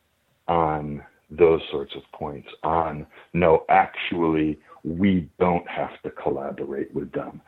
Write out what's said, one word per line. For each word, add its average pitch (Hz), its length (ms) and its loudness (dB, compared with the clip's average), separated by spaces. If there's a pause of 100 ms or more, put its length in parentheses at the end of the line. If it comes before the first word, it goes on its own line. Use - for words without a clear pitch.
(480)
on 78 540 0 (280)
those 80 400 6
sorts 69 260 -8
of 69 60 -14 (100)
points, 71 340 -12 (160)
on, 78 440 -2 (260)
no, 85 380 4
actually, 80 880 2 (260)
we 87 460 0 (100)
don't 90 260 2
have - 360 -8
to 76 80 -10
collaborate 69 840 -6
with 71 200 -8
them. - 360 -10